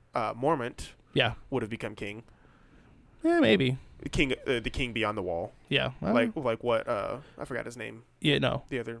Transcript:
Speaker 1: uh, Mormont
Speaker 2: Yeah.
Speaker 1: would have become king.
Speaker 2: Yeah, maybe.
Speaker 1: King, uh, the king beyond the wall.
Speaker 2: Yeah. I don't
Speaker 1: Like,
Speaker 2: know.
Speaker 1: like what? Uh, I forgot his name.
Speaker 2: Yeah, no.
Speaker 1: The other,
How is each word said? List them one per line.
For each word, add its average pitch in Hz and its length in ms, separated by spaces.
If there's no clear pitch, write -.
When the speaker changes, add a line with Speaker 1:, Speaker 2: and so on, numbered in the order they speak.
Speaker 1:
uh, 110 180
Mormont 127 580
Speaker 2:
Yeah. 123 200
Speaker 1:
would 123 140
have 104 60
become 110 260
king. 107 280
Speaker 2:
Yeah, 339 180
maybe. 135 360
Speaker 1:
King, 135 220
uh, 120 140
the 123 100
king 123 220
beyond 107 260
the 98 40
wall. 90 320
Speaker 2:
Yeah. 131 220
I 165 60
don't 208 80
Speaker 1:
Like, - 200
Speaker 2:
know. 156 60
Speaker 1:
like 117 220
what? 117 260
Uh, 101 280
I - 60
forgot 117 200
his 120 120
name. 113 260
Speaker 2:
Yeah, 143 180
no. 131 300
Speaker 1:
The 131 120
other, 117 220